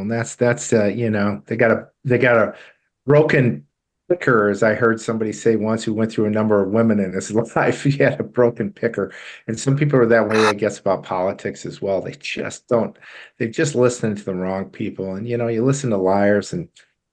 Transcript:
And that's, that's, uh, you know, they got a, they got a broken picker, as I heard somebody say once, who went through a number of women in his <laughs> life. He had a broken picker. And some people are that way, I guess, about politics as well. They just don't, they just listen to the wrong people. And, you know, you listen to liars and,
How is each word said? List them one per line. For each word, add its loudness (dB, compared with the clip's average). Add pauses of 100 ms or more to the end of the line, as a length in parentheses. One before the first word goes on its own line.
And -4
that's, -4
that's, 0
uh, 4
you -2
know, -2
they -6
got 4
a, 0 (160)
they 2
got 4
a 2 (520)
broken 4 (420)
picker, 2
as 0
I 4
heard 0
somebody -4
say 0
once, -2
who -4
went -2
through 0
a 0
number 4
of -2
women 2
in -2
his -6
<laughs> -2
life. 0
He 2
had 0
a -4
broken 0
picker. -6 (320)
And -6
some 0
people 2
are 6
that 4
way, 0
I 2
guess, -2
about -2
politics -6
as -12
well. -2
They -10
just -10
don't, 0 (400)
they -4
just -2
listen 0
to -12
the -6
wrong -4
people. -8
And, -10
you -4
know, -2
you -2
listen 0
to 0
liars 2
and, -8 (440)